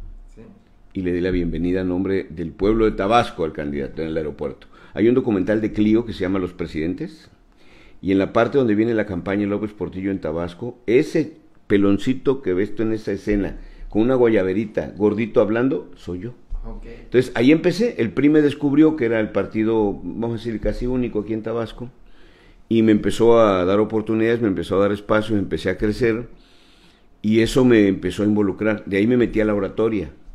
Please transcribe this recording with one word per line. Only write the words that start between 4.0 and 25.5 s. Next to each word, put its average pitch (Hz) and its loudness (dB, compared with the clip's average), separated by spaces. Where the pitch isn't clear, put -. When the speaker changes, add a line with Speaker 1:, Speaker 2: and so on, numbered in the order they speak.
Speaker 2:
en 80 -4
el 80 -6
aeropuerto. 73 -8
Hay 98 2
un 123 4
documental 107 2
de 107 -2
Clio 107 2
que 101 -10
se 87 -12
llama 95 -2
Los 87 -6
Presidentes, 85 -8
y 92 -2
en 95 4
la 95 0
parte 117 2
donde 117 2
viene 113 2
la 107 -2
campaña 98 -4
de 101 -2
López 104 -4
Portillo 92 -6
en 98 -4
Tabasco, 85 -8
ese 139 0
peloncito 110 0
que 92 -2
ves 98 -2
tú 110 -4
en 110 -2
esa 107 -6
escena, 98 -4
con 104 0
una 131 2
guayaberita, 101 2
gordito 104 0
hablando, 117 0
soy 90 -10
yo. 117 -12
Speaker 1:
Ok. 110 -14
Speaker 2:
Entonces, 127 0
ahí 123 6
empecé. 180 2
El 117 -2
pri 135 2
me 151 6
descubrió 147 4
que 120 0
era 113 2
el 110 -2
partido, 104 0
vamos 101 -6
a 110 -8
decir, 110 -6
casi 107 -4
único 123 -2
aquí 104 -6
en 107 -4
Tabasco, 113 -8
y 113 4
me 110 6
empezó 110 4
a 98 4
dar 98 2
oportunidades, 110 0
me 113 0
empezó 90 -2
a 98 4
dar 101 2
espacio, 107 -2
empecé 92 -4